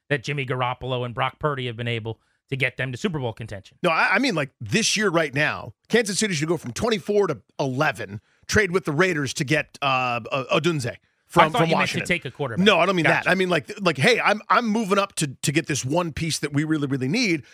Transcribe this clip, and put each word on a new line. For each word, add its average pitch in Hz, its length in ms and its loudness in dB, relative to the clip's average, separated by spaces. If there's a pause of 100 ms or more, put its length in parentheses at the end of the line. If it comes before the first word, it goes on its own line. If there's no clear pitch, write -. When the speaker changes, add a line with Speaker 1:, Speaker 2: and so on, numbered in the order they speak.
Speaker 1:
that 143 140 -2
Jimmy 143 240 -6
Garoppolo 127 580 -4
and 120 80 -8
Brock 131 240 -4
Purdy 131 300 -2
have 113 100 -8
been 120 100 -6
able 113 320 -4 (300)
to 139 80 -4
get 127 200 -2
them 131 140 -4
to 123 60 -6
Super 165 220 -2
Bowl 120 140 -4
contention. 104 500 -14
Speaker 2:
No, 175 80 4
I, 190 240 2
I 208 40 2
mean, 254 160 0
like, 143 240 -2
this 143 380 0
year 202 120 2
right 156 240 0
now, 131 400 -2 (140)
Kansas 208 300 2
City 208 160 0
should 156 140 -2
go 165 100 0
from 131 160 -10
twenty-four 208 540 0
to 127 140 -4 (180)
eleven, 127 600 -2 (260)
trade 202 240 2
with 180 140 0
the 160 60 -2
Raiders 151 440 2
to 160 80 -2
get, 147 380 0
uh, 127 400 0 (100)
uh, 143 280 0
Odunze 143 360 0 (320)
from, 160 160 6
Speaker 1:
I 156 60 4
thought 160 100 -2
Speaker 2:
from 165 100 4
Speaker 1:
you 160 60 2
Speaker 2:
Washington. - 240 -2
Speaker 1:
meant - 80 -6
to 180 60 0
take 170 120 -4
a 131 60 -10
quarterback. 143 340 -2
Speaker 2:
No, 196 140 6
I 170 80 4
don't 196 80 4
mean 160 100 2
Speaker 1:
Gotcha. 139 200 2
Speaker 2:
that. 147 60 0
I 180 40 2
mean, 185 140 0
like, 170 300 -2
like, 170 180 0
"Hey, 180 220 4
I'm, 202 300 0
I'm 226 160 4
moving 202 320 0
up 196 200 -2
to, 156 100 -2
to 131 240 -4
get 156 160 0
this 131 180 -4
one 165 260 -2
piece 156 280 -4
that 147 140 -4
we 147 100 2
really, 156 240 0
really 131 200 -2
need," 175 360 0 (100)